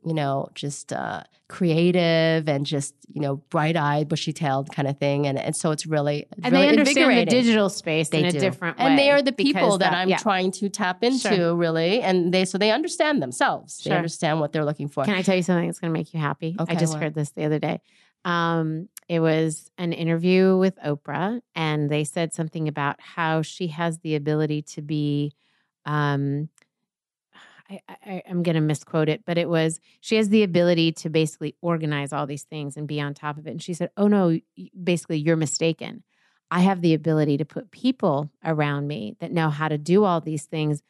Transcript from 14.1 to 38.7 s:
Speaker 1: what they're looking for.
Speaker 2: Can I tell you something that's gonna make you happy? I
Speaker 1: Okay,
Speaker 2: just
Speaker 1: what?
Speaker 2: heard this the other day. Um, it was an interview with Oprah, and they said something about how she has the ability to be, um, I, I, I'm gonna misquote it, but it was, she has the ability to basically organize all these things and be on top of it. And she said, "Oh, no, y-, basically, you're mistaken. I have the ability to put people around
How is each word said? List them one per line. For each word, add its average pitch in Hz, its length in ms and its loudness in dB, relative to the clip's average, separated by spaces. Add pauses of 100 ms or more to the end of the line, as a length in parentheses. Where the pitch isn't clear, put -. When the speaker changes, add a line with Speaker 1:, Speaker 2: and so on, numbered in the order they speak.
Speaker 1:
what 147 120 -2
they're 156 140 0
looking 147 240 -4
for. 143 160 -4
Speaker 2:
Can 208 80 0
I 190 80 0
tell 190 140 2
you 180 80 2
something 170 240 0
that's 165 120 -8
gonna 165 140 -4
make 160 200 -6
you 165 60 -4
happy? 156 380 -4
I 160 60 -2
Speaker 1:
Okay, 170 120 -2
Speaker 2:
just 160 180 0
Speaker 1:
what? 151 100 -4
Speaker 2:
heard 151 100 -4
this 151 180 -4
the 156 140 -6
other 151 140 0
day. 160 220 -4 (440)
Um, 165 640 -2 (200)
it 170 100 0
was 160 580 0
an 175 160 -4
interview 180 640 4
with 190 200 2
Oprah, 147 640 -6 (140)
and 151 340 0
they 151 140 0
said 165 300 -4
something 160 340 -6
about 147 320 -4
how 160 420 -2
she 175 260 -6
has 165 320 -4
the 156 160 -4
ability 151 480 -2
to - 180 -14
be, 147 520 -2 (520)
um, 143 640 -2 (1200)
I, 196 100 -14 (260)
I, 190 240 -10
I'm 180 140 -2
gonna 165 180 0
misquote 151 480 0
it, 156 160 -4
but 170 120 -2
it 170 120 -2
was, 160 300 0 (220)
she - 160 -2
has 220 120 2
the 214 140 6
ability 175 500 4
to - 160 -8
basically 156 520 -2
organize 151 520 -2
all 147 140 -4
these 147 160 -12
things 147 340 -10
and 151 100 -8
be 147 140 -6
on 143 120 -6
top 147 240 -8
of 151 100 -14
it. - 40 -10
And 165 100 -10
she 185 120 -10
said, 170 240 -6
"Oh, 202 100 2
no, 202 200 4 (300)
y-, 185 120 -18 (140)
basically, 170 340 -2
you're 160 200 2
mistaken. - 640 -2 (480)
I 175 80 0
have 185 220 4
the 170 120 4
ability 151 440 2
to 151 80 -2
put - 260 -12
people 160 580 -2 (160)
around 147 420 -2